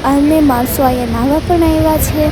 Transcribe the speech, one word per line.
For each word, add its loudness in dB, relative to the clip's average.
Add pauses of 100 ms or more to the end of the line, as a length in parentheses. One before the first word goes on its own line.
અને 2
માણસો 0
અહીંયા 0
નાહવા -2
પણ 2
આવ્યા 2
છે. -2